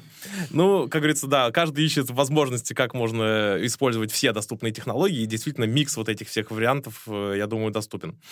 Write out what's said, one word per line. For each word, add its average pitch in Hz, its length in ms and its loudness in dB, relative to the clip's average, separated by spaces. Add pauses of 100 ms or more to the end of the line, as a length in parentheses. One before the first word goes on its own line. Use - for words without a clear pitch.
(500)
Ну, 175 400 4
как 160 120 0
говорится, 147 260 0
да, 127 240 4
каждый 156 340 2
ищет 143 240 2
возможности, 131 640 2
как 123 200 0
можно 110 680 2
использовать 117 500 0
все 127 220 2
доступные 107 400 -4
технологии, 135 500 0
и - 20 0
действительно 117 400 -4
микс 131 320 0
вот 110 120 -2
этих 107 180 -6
всех 107 240 -4
вариантов, 117 560 -2
э, 101 300 -2
я 104 100 0
думаю, 110 240 -2
доступен. 101 480 -8 (120)